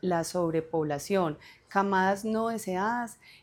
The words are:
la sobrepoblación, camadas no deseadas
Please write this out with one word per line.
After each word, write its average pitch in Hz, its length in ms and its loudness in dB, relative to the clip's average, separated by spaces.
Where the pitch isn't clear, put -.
la 175 220 2
sobrepoblación, 160 1160 0
camadas 196 580 2
no 220 240 0
deseadas 220 680 -2